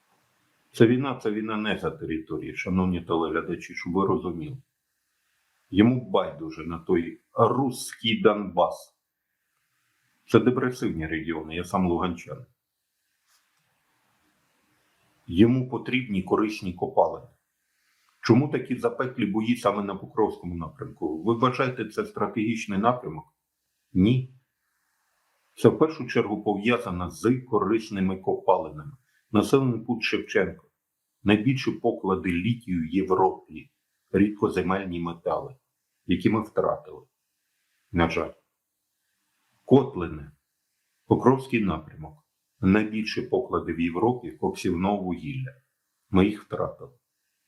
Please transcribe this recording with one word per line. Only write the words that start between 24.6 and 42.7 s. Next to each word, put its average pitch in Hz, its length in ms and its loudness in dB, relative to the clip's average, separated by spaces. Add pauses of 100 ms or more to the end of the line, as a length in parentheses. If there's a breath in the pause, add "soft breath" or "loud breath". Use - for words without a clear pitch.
Це - 140 6
в 101 100 4
першу 156 280 0
чергу 107 360 -2
пов'язано 98 680 -2
з 127 300 0
корисними 98 760 0
копалинами. 80 760 -2 (400)
Населений 123 480 4
пункт 110 240 -4
Шевченко. - 640 -2 (540)
Найбільші 107 480 2
поклади 95 600 -2
літію 92 500 -2
в 78 40 -4
Європі. 90 840 0 (420)
Рідкоземельні 95 880 0
метали, 85 560 -6 (500)
які 92 240 0
ми 107 120 0
втратили. - 600 -4 (880)
На 85 180 2
жаль. 80 200 -4 (1300)
Котлини. 85 680 2 (760)
Покровський 131 540 4
напрямок. 78 640 -6 (360)
Найбільші 107 600 2